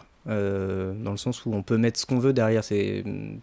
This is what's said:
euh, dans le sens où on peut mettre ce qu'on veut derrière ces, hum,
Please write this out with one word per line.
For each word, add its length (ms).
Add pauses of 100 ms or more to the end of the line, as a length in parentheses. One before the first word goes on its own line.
(300)
euh, 640
dans 180
le 60
sens 300
où 80
on 80
peut 140
mettre 220
ce 60
qu'on 140
veut 140
derrière 300
ces, 420
hum, 380